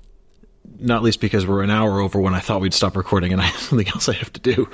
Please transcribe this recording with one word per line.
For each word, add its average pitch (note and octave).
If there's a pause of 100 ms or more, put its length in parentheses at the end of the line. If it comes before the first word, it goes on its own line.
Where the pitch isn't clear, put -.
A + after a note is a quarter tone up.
(800)
not A#2
least A2
because G#2
we're G2
an G2
hour G#2+
over G2
when F#2+
I F#2
thought G2
we'd F#2+
stop F#2+
recording F#2
and F#2
I F2+
have F2
<laughs> -
something A2
else -
I A#2
have -
to -
do. B2